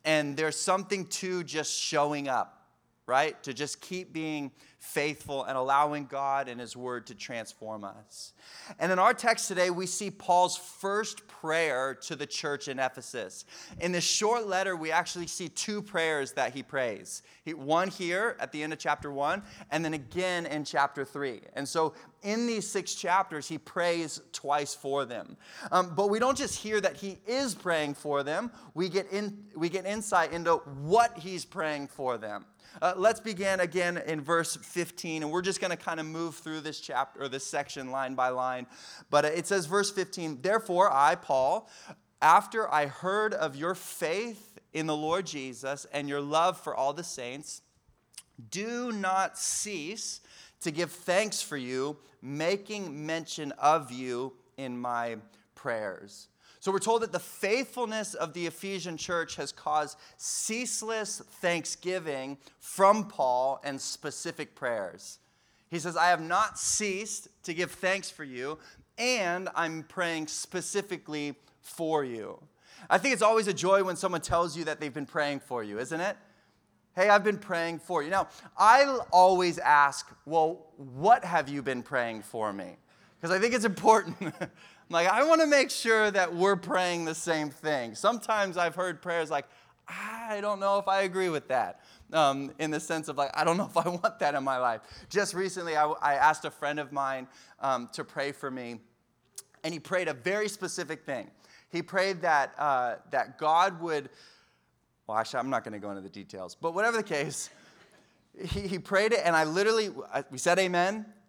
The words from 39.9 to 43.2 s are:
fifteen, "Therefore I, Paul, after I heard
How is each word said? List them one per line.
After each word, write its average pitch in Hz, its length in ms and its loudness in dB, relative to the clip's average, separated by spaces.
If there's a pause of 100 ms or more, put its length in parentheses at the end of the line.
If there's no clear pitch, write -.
fifteen, 165 500 -4
"Therefore 190 500 4
I, 143 240 6
Paul, 143 540 2 (520)
after 208 500 6
I 147 160 2
heard 202 460 -2